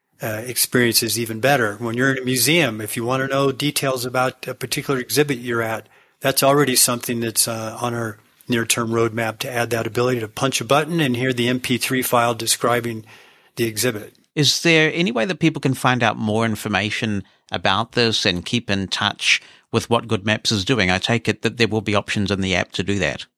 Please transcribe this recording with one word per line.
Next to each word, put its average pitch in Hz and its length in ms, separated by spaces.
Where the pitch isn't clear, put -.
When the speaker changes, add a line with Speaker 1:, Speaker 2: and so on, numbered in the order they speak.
Speaker 1:
uh, 110 240
experiences 117 760
even 110 180
better. 117 380
When 113 200
you're 135 140
in 131 80
a 127 60
museum, 127 560
if 107 160
you 117 80
want 131 180
to 135 60
know 139 240
details 131 520
about 127 440
a 127 60
particular 135 440
exhibit 123 400
you're 120 240
at, 110 260
that's 135 240
already 139 320
something 120 460
that's, 113 260
uh, 113 340
on 120 140
our 113 240
near-term 117 420
roadmap 113 480
to 135 100
add 120 220
that 113 160
ability 123 320
to 110 80
punch 131 340
a 120 40
button 151 360
and 123 160
hear 131 160
the 120 140
M 123 140
P 120 180
three 131 240
file 120 320
describing 113 680
the 117 120
exhibit. 107 480
Speaker 2:
Is 143 300
there 160 280
any 180 200
way 220 140
that 175 120
people 160 220
can 131 140
find 127 280
out 113 140
more 110 280
information 104 800
about 101 400
this 117 340
and 90 180
keep - 240
in 98 200
touch - 520
with 113 180
what 117 200
Good 104 160
Maps 107 280
is 98 120
doing? 104 260
I 92 80
take 113 300
it 104 140
that 117 140
there 117 120
will 107 140
be 101 120
options 101 360
in 98 100
the 95 140
app - 180
to - 100
do 98 160
that. 76 280